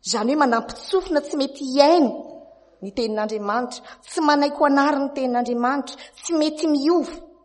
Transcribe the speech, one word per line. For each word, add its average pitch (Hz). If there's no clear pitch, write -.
Izany 226
hoe 302
manampy 233
tsofina 339
tsy 302
mety 277
hiaino 285
ny 196
tenin'Andriamanitra, 214
tsy -
manaiky 294
ho 311
anary 277
ny 277
tenin'Andriamanitra, 247
tsy 339
mety 302
miova. 294